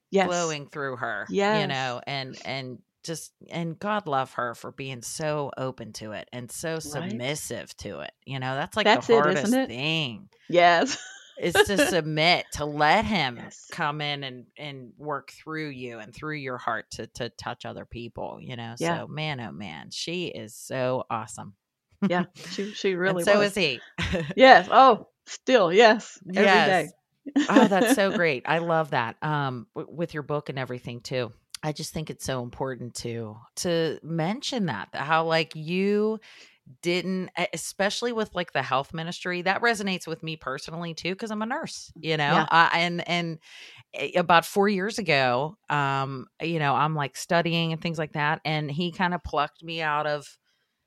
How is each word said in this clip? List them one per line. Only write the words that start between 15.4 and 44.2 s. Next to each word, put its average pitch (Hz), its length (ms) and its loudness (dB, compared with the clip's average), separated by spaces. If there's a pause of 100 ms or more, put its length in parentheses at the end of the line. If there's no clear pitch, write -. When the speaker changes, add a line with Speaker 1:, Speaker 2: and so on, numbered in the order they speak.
Speaker 2:
you 123 280 -12
and 107 160 -16
through 151 220 -8
your 127 220 -8
heart 113 340 -4
to, 113 160 -10
to 117 220 -8
touch - 360 -12
other 101 200 -12
people, 117 540 -12
you 123 160 -14
know? 117 220 -12
Speaker 1:
Yeah. 165 220 -4
Speaker 2:
So, 110 80 -10
man, 147 320 -6
oh, 120 120 -10
man, 78 380 -14
she 170 380 -8
is 110 280 -12
so 127 540 -4
awesome. 110 460 -10 (520)
Speaker 1:
Yeah, 175 180 0 (100)
Speaker 2:
<laughs> - 120 -16
Speaker 1:
she, 202 240 -8
she 190 220 -2
really 180 300 0
Speaker 2:
And - 0 -
so 208 160 6
Speaker 1:
was. - 20 4
Speaker 2:
is 202 140 0
he. 143 280 0 (140)
<laughs> - 60 -2 (320)
Speaker 1:
Yes. 240 340 10
Oh, 247 380 8 (180)
still, 202 460 4
yes. 214 480 6 (160)
Every 190 260 8
Speaker 2:
Yes. - 0 -
Speaker 1:
day. 151 300 2 (560)
Speaker 2:
Oh, 208 200 8
that's 196 240 4
so 196 200 4
Speaker 1:
<laughs> - 0 -
Speaker 2:
great. 156 340 2
I 160 120 2
love 160 340 2
that. 117 300 0
Um, 139 540 -2
w-, 147 180 -10
with 165 200 -6
your 151 100 -6
book 147 260 -4
and 135 80 -8
everything 123 440 -8
too. 123 300 -4 (300)
I 156 100 -2
just - 220 -12
think 160 160 -6
it's - 140 -12
so 131 180 -4
important 123 540 -8
to, 117 400 -8 (200)
to 165 460 0
mention 185 640 -2
that, 101 280 -6
how, 160 320 0
like, 160 300 0
you 202 640 0 (600)
didn't, 180 560 -2
e-, 175 160 0
especially 202 580 -2
with, 220 220 -4
like, 180 180 -4
the 139 100 0
health 131 320 -2
ministry, 175 480 -6
that 190 200 0
resonates 208 440 0
with 160 160 -8
me 160 140 -6
personally 160 580 -8
too, 180 220 -4
'cause 220 160 -8
I'm 214 100 -4
a 220 40 -4
nurse, - 540 -8
you 156 180 0
know? 151 200 2
Speaker 1:
Yeah. - 120 2
Speaker 2:
Uh, 165 240 8
and, 175 340 -2
and, 165 300 -2 (560)
eh, 143 220 -6
about 170 300 6